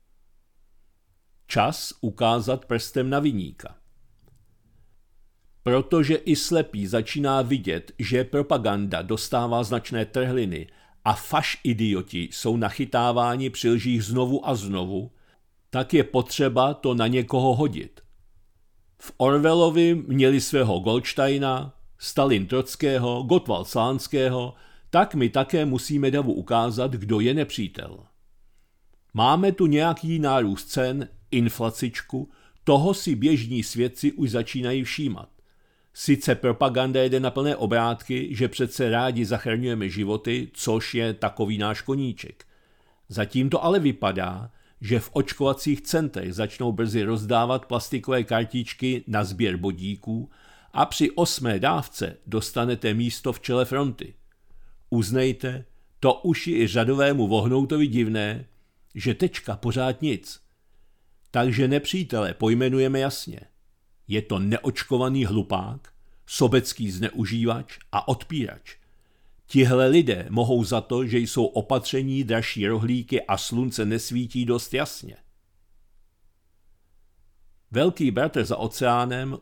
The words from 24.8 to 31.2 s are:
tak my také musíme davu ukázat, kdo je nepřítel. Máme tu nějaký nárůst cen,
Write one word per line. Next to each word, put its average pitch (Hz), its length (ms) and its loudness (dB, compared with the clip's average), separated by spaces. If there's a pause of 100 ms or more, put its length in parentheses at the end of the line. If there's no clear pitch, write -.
tak 165 260 2
my 120 140 4
také 151 360 0
musíme 135 460 0
davu 135 220 2
ukázat, 120 580 0
kdo 104 280 0
je 123 140 4
nepřítel. 113 640 -6 (1120)
Máme 151 380 4
tu 185 140 2
nějaký 160 540 2
nárůst 127 460 2
cen, 135 440 -2 (220)